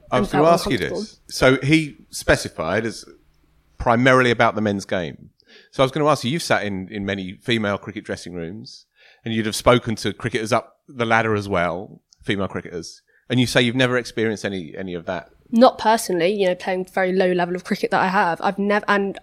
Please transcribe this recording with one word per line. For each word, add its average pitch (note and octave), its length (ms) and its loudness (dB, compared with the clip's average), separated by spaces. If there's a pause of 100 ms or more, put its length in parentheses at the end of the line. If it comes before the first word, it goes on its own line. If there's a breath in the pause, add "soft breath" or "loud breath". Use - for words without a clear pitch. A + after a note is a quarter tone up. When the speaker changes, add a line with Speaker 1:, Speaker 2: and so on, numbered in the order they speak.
(100)
Speaker 1:
I A#2+ 60 0
Speaker 2:
and B2 80 2
Speaker 1:
was - 80 -6
gonna D3+ 120 4
Speaker 2:
felt E3+ 100 6
Speaker 1:
ask E3+ 120 0
you G3 60 -2
Speaker 2:
uncomfortable. F#2 300 -4
Speaker 1:
this. - 260 -16
So C3+ 320 2
he D3+ 380 0 (120)
specified G#2 760 -2
as G2+ 180 -8 (720)
primarily B2+ 540 4
about A2+ 240 2
the G#2+ 80 -2
men's G2+ 240 -2
game. F2 440 -6 (400 soft breath)
So - 120 0
I - 20 6
was B2+ 80 0
gonna D3+ 160 2
ask C#3+ 160 2
you, A#2 60 -2
you've E3 120 -4
sat G2+ 220 0
in, F#2+ 240 -6
in G#2 160 -6
many G2 300 -4
female G#2+ 420 0
cricket G2+ 280 -10
dressing F#2 280 -10
rooms, F2+ 540 -12 (380 soft breath)
and A2+ 100 -4
you'd A2 120 0
have G#2+ 100 -4
spoken A#2+ 400 2
to G#2 160 -6
cricketers A2 400 -4
up - 360 -4
the A#2+ 180 -4
ladder A2+ 280 2
as G2+ 140 -2
well, F2+ 520 -2 (220)
female G2 260 -2
cricketers, - 540 -12 (260)
and B2+ 120 2
you A#2+ 60 4
say C3 140 2
you've A#2+ 140 2
never B2+ 220 2
experienced A2+ 480 -2
any, F#2+ 320 -6
any F#2+ 180 -8
of E2+ 120 -8
that. F2+ 240 -8 (200)
Speaker 2:
Not A#3+ 280 6
personally, F#3+ 540 0
you G3 140 0
know, F3+ 80 0
playing F#3 320 -6
very F#3+ 260 -2
low F#3 200 2
level F3 240 0
of F3+ 80 -8
cricket - 280 -2
that F3+ 80 2
I F#3 80 2
have, F3+ 320 0
I've F#3+ 180 -2
nev-, G3+ 300 0
and G3 340 0